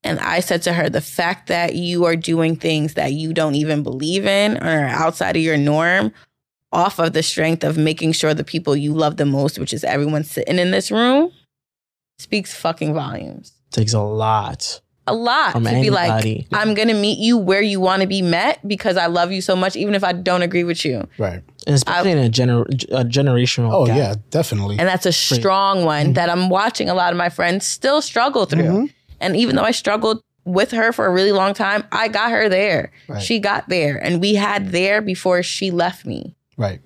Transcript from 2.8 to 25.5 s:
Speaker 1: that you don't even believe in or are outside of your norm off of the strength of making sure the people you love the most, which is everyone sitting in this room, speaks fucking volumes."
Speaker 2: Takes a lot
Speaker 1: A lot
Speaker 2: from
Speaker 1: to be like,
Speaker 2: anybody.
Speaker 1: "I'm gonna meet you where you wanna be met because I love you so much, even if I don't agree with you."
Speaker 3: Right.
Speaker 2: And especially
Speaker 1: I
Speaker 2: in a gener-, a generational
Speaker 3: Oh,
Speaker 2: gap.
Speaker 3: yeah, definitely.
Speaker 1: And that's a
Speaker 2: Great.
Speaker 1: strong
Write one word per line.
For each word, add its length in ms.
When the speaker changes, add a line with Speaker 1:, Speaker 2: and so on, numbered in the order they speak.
Speaker 1:
that 200
you 200
don't 220
even 260
believe 440
in 320
or 100
are 200
outside 480
of 60
your 160
norm 540
off 280
of 140
the 100
strength 400
of 140
making 340
sure 220
the 100
people 320
you 180
love 240
the 80
most, 320
which 160
is 100
everyone 400
sitting 360
in 120
this 200
room, 400
speaks 340
fucking 400
volumes." 600
Speaker 2:
Takes 220
a 80
lot 800
Speaker 1:
A 60
lot 400
Speaker 2:
from 120
Speaker 1:
to 60
be 80
like, 220
Speaker 2:
anybody. 420
Speaker 1:
"I'm 220
gonna 180
meet 240
you 200
where 260
you 160
wanna 280
be 140
met 460
because 300
I 100
love 240
you 100
so 140
much, 200
even 200
if 80
I 100
don't 300
agree 200
with 220
you." 220
Speaker 3:
Right. 240
Speaker 2:
And 100
especially 360
Speaker 1:
I 60
Speaker 2:
in 80
a 40
gener-, 640
a 120
generational 720
Speaker 3:
Oh, 140
Speaker 2:
gap. 100
Speaker 3:
yeah, 180
definitely. 480
Speaker 1:
And 100
that's 200
a 20
Speaker 2:
Great. 60
Speaker 1:
strong 420